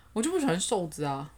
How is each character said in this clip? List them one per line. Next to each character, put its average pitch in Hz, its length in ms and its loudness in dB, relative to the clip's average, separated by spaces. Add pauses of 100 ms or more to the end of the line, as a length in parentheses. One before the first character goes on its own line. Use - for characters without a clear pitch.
(140)
我 220 80 0
就 302 100 0
不 370 80 2
喜 285 60 2
欢 175 140 2
瘦 196 280 0
子 151 160 -8
啊。 143 340 -4